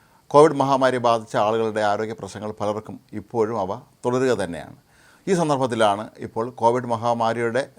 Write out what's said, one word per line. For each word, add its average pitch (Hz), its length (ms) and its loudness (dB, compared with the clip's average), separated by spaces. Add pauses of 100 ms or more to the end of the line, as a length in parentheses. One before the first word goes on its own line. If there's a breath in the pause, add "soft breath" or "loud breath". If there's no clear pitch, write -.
(320 soft breath)
കോവിഡ് 147 280 6
മഹാമാരി 131 440 4
ബാധിച്ച 117 300 0 (100)
ആളുകളുടെ 110 460 0
ആരോഗ്യ 110 300 -4
പ്രശ്നങ്ങൾ 101 300 -10 (100)
പലർക്കും 104 360 -6 (240)
ഇപ്പോഴും 113 440 -2
അവ 98 120 -6 (280)
തുടരുക 127 360 0
തന്നെയാണ്. 85 360 -8 (500 soft breath)
ഈ 190 140 0
സന്ദർഭത്തിലാണ് 117 680 0 (200)
ഇപ്പോൾ 113 220 -6 (140)
കോവിഡ് 120 320 0
മഹാമാരിയുടെ 117 680 -2 (160)